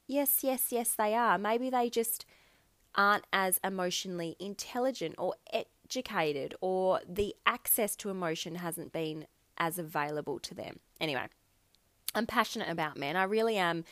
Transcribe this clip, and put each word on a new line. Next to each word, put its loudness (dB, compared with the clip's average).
Yes, 2
yes, 0
yes, 0
they 2
are. 4
Maybe 0
they 2
just 0
aren't 4
as 2
emotionally -2
intelligent -4
or -2
educated, -2
or 4
the -2
access 2
to -6
emotion -2
hasn't -4
been -4
as 0
available -2
to -12
them. -10
Anyway, 0
I'm 0
passionate 0
about -4
men. -2
I 2
really 2
am. 0